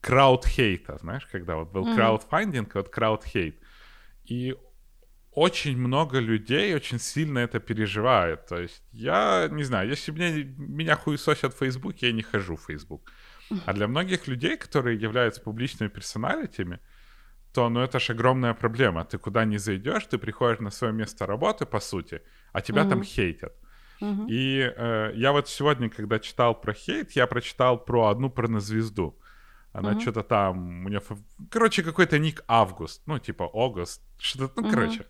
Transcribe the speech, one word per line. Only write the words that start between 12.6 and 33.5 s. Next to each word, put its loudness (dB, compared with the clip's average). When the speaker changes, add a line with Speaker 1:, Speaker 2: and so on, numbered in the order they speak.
Speaker 1:
Facebook. -12
А -2
для 0
многих -2
людей, -2
которые 0
являются 0
публичными -4
персоналитями, -4
то, 2
ну, 0
это 0
ж -2
огромная 2
проблема. 2
Ты -8
куда 0
ни 0
зайдешь, -2
ты -2
приходишь 0
на -6
свое -2
место -4
работы, -2
по -4
сути, -8
а -2
тебя 2
там 2
Speaker 2:
Мгм. 2
Speaker 1:
хейтят. -4
Speaker 2:
Мгм. -2
Speaker 1:
И, 0
э, -2
я 4
вот 2
сегодня, 0
когда -2
читал 2
про -4
хейт, -4
я 6
прочитал 2
про 4
одну 2
порнозвезду. 0
Она -6
Speaker 2:
Мгм. 2
Speaker 1:
че-то -2
там, 0
у -4
нее -2
фа-, -12
короче, 4
какой-то 4
ник -2
Август, 2
ну, -2
типа -6